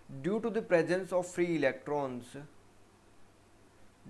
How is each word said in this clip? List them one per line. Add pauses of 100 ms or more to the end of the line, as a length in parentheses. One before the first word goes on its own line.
(240)
due
to
the
presence
of
free
electrons, (1700)